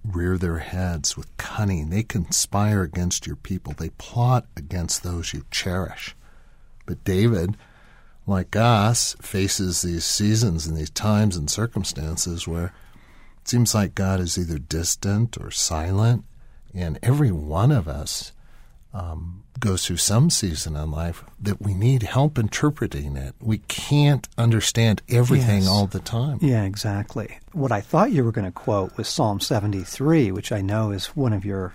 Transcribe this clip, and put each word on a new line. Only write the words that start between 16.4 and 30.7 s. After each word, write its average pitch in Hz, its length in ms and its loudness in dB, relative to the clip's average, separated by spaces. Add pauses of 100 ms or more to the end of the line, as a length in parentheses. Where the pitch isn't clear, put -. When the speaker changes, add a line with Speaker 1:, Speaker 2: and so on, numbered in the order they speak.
Speaker 1:
And 87 280 -4
every 139 300 4
one 82 400 2
of 98 160 2
us, - 460 -8 (600)
um, 87 500 -8 (160)
goes 98 280 0
through 87 100 -2
some 123 320 4
season 80 460 -2
in 76 160 -4
life 82 320 -4 (180)
that 101 200 -2
we 101 120 0
need 117 300 4
help 143 340 2
interpreting 104 800 -2
it. 65 240 -8
We 110 180 0
can't 147 680 2 (100)
understand 113 720 4
everything 120 540 4
Speaker 2:
Yes. 95 60 4
Speaker 1:
all 101 180 4
the 95 120 -4
time. 120 420 -2
Speaker 2:
Yeah, 123 220 4
exactly. 104 760 -4 (140)
What 135 180 0
I 101 100 0
thought 190 300 2
you 143 120 4
were 117 80 2
gonna 104 200 -2
quote 98 440 -2
was 110 120 -6
Psalm 107 320 0
seventy-three, 104 920 2
which - 200 -6
I 107 100 -2
know 104 300 0